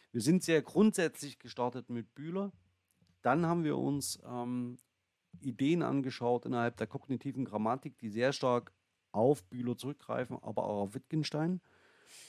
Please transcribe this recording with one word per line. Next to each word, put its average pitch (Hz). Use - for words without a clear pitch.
Wir 120
sind 165
sehr 160
grundsätzlich 175
gestartet 123
mit 117
Bühler. 185
Dann 147
haben 170
wir 143
uns, 139
ähm, 123
Ideen 139
angeschaut 127
innerhalb 120
der 113
kognitiven 131
Grammatik, 110
die 117
sehr 120
stark 120
auf 127
Bühler 123
zurückgreifen, 123
aber 110
auch 104
auf 101
Wittgenstein. 156